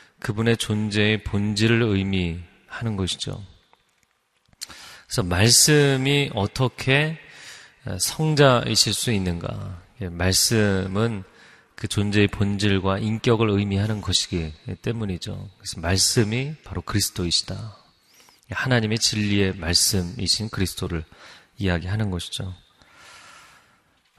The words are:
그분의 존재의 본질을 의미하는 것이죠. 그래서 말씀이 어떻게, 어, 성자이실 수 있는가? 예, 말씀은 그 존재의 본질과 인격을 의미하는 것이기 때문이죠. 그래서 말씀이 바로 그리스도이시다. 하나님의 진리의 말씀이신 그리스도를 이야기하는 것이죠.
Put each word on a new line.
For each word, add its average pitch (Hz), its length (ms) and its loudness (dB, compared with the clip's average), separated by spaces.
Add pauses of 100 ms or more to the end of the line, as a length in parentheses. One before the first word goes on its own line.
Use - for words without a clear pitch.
(200)
그분의 113 380 0
존재의 107 680 0
본질을 107 580 2
의미하는 98 1160 -2
것이죠. 95 440 -6 (1600)
그래서 - 180 -4
말씀이 135 1080 4
어떻게, 135 840 0 (680)
어, 95 120 -6
성자이실 123 960 2
수 - 200 -2
있는가? 92 680 -4 (200)
예, 92 80 -6
말씀은 95 1120 2 (520)
그 - 120 -6
존재의 104 400 2
본질과 98 720 0
인격을 110 500 2
의미하는 101 520 0
것이기 85 520 -2 (280)
때문이죠. 98 760 -8
그래서 - 220 -12
말씀이 107 720 0 (120)
바로 90 160 -8
그리스도이시다. 101 960 -4 (720)
하나님의 113 480 0
진리의 101 560 0
말씀이신 90 960 0
그리스도를 87 560 -4 (520)
이야기하는 95 540 -2
것이죠. 92 420 -8 (1700)